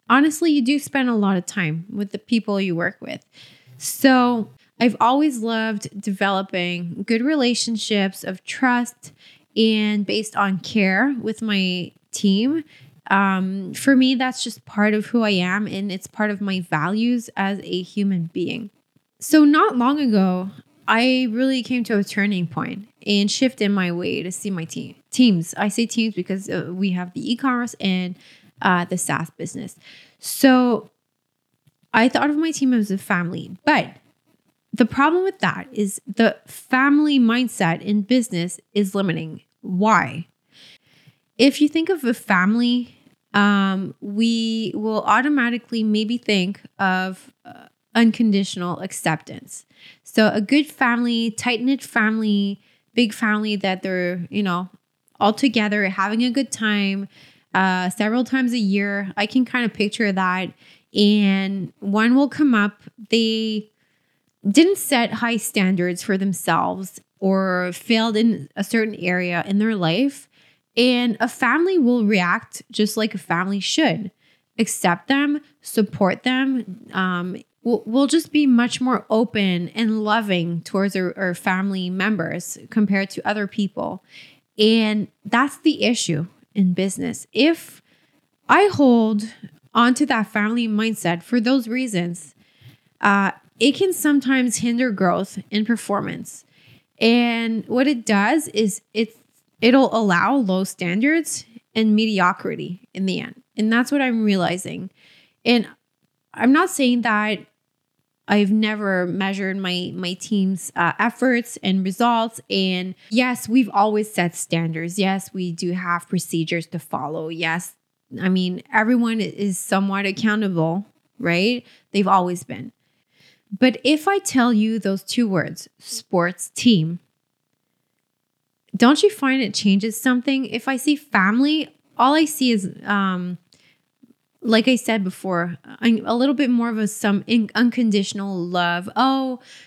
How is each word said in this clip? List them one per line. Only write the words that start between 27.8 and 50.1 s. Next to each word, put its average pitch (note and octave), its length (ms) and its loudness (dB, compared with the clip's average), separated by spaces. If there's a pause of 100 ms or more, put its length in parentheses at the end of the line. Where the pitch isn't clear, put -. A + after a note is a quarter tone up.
uh, F3+ 240 2
the F3+ 120 -4
SaaS D#3+ 320 -4
business. - 480 -12 (420)
So B3+ 720 2 (1040)
I A#3+ 160 4
thought D4 220 2
of D4 40 -2
my D#4+ 160 0
team C4 220 0
as G#3+ 160 0
a G3 80 -2
family, F3+ 640 -6
but C4+ 280 0 (840)
the A#3+ 120 2
problem D#4 380 2
with F#4+ 160 -4
that F3+ 320 -2
is G3 360 -4
the A3+ 280 2 (120)
family C#4+ 720 2
mindset A3+ 640 2
in G#3 200 0
business G3 580 -2 (140)
is G3+ 220 0
limiting. E3 460 -4 (200)
Why? F#3 640 0 (1120)
If C#4 240 4
you D4 80 6
think E4 200 0
of E4+ 140 -2
a A#3+ 100 0
family, A#3 840 0 (360)
um, G3 680 2
we A3+ 720 -2
will G#3+ 300 -4
automatically A#3+ 800 0
maybe A3 340 0
think G3 440 -2 (180)
of, F#3 520 -2 (140)
uh, - 220 -20 (280)
unconditional G3+ 840 0
acceptance. - 880 -8 (340)
So - 320 2